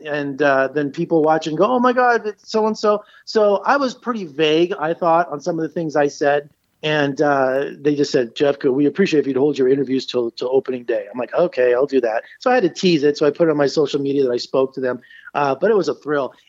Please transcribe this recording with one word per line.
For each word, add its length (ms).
and, 360
uh, 260
then 240
people 320
watch 240
and 100
go, 80
"Oh 140
my 140
God, 340
it's 240
so-and-so." 500
So 420
I 120
was 180
pretty 300
vague, 520
I 160
thought, 360
on 100
some 180
of 60
the 60
things 260
I 120
said. 420
And, 400
uh, 560
they 180
just 160
said, 240
"Jeff, 240
could 120
we 140
appreciate 360
if 60
you'd 80
hold 220
your 100
interviews 380
till, 260
till 240
opening 300
day." 260
I'm 80
like, 140
"Okay, 400
I'll 120
do 160
that." 220
So 120
I 20
had 100
to 60
tease 340
it. 140
So 80
I 60
put 180
it 20
on 60
my 100
social 320
media 240
that 80
I 60
spoke 380
to 60
them. 200
Uh, 220
but 160
it 40
was 140
a 60
thrill. 380